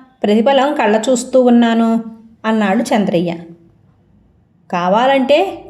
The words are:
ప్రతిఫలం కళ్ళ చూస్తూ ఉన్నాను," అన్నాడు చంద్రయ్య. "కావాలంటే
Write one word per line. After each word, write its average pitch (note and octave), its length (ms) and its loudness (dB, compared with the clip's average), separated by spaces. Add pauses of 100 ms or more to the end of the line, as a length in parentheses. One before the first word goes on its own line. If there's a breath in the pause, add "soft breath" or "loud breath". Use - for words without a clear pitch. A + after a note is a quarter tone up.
(240)
ప్రతిఫలం C4 500 2
కళ్ళ A3 360 0
చూస్తూ B3+ 320 0
ఉన్నాను," A#3 640 2 (420)
అన్నాడు A3 380 -2
చంద్రయ్య. F#3 520 -2 (1400)
"కావాలంటే C4 1000 0